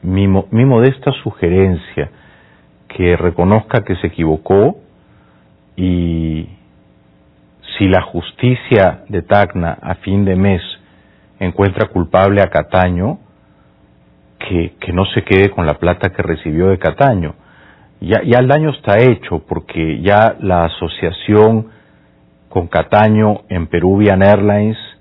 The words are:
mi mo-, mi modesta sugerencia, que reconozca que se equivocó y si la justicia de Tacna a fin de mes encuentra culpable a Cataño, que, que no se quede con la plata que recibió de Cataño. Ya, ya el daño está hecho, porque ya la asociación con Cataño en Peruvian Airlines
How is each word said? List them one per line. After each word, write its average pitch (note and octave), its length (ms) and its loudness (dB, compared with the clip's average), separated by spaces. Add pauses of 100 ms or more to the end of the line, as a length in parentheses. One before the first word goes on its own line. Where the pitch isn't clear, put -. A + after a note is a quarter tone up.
mi F#2+ 220 0
mo-, F#2+ 240 2
mi A#2 140 2
modesta C3 460 2 (120)
sugerencia, F2 840 -2 (760)
que F2 300 0
reconozca G2 680 0
que F#2+ 140 -4
se - 100 -6
equivocó F#2+ 720 0 (960)
y E2+ 720 -4 (1300)
si G2 100 0
la F#2 160 2
justicia G2+ 1040 -2
de F#2+ 140 -4
Tacna F#2 580 0
a F2 140 -8
fin G2 280 -2
de F#2+ 120 0
mes F#2+ 260 2 (760)
encuentra G2 500 -2
culpable F#2+ 520 2
a F2+ 80 2
Cataño, F#2 720 -2 (1200)
que, E2+ 400 -6
que - 140 -8
no F#2 120 0
se - 180 -4
quede F#2+ 260 2
con F2+ 160 -4
la D2+ 80 0
plata F2 380 -2
que - 100 -8
recibió E2 460 -2
de F#2+ 100 2
Cataño. F2 560 -2 (680)
Ya, G2+ 240 -2
ya B2 160 2
el B2+ 80 2
daño D3+ 220 2
está G#2 300 0
hecho, A#2 480 0
porque D#2+ 540 -6
ya G#2 380 2
la F2 260 0
asociación G#2 1000 0 (840)
con E2+ 180 -6
Cataño G#2+ 840 2
en E2+ 180 -4
Peruvian F#2+ 540 2
Airlines G#2 560 2 (240)